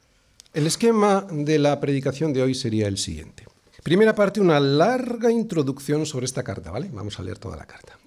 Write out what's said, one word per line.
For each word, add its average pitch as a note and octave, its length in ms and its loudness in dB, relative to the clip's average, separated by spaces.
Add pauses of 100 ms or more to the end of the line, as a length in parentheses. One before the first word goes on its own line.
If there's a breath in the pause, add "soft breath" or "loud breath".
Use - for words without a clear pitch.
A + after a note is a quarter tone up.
(540)
El D#3+ 140 0
esquema G#3 640 2
de D3+ 260 0
la C#3+ 220 2
predicación C#3+ 540 -2
de C3 100 0
hoy C3 100 2
sería A2 340 -2
el G2 100 -4
siguiente. - 480 -10 (380 soft breath)
Primera G#3+ 320 4
parte, G3+ 260 2
una E3 180 6
larga A#3 720 2
introducción D3+ 720 -2
sobre B2+ 200 -6
esta B2 180 -6
carta, F2+ 280 -10
¿vale? D3+ 200 -8
Vamos G2+ 280 -10
a F#2 40 -8
leer F#2+ 140 -10
toda F2 180 -12
la D#2 100 -16
carta. - 420 -20